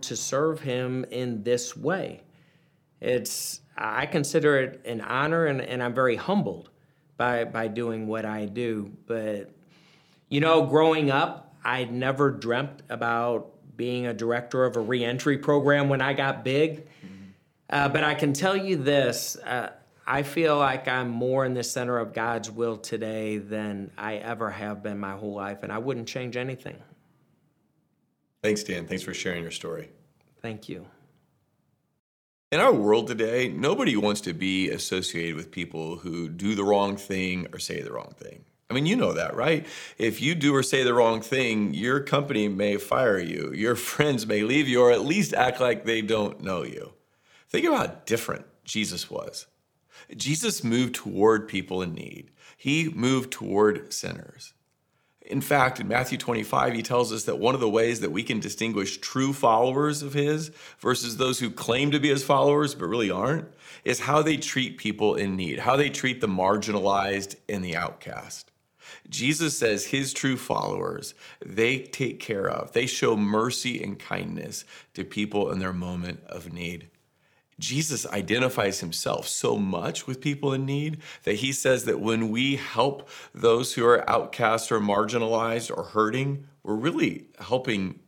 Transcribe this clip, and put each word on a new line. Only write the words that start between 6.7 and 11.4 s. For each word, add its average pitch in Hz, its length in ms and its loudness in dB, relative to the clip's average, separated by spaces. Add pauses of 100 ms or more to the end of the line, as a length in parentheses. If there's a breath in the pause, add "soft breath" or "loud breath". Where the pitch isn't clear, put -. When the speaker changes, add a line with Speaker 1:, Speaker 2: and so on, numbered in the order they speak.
Speaker 1:
by, 117 280 2
by 113 240 -4
doing 113 380 -4
what 110 200 -4
I 107 180 -4
do. 107 480 -4 (140)
But, 107 440 -4 (800 soft breath)
you 143 120 0
know, 160 260 6
growing 156 440 6
up, - 440 0 (100)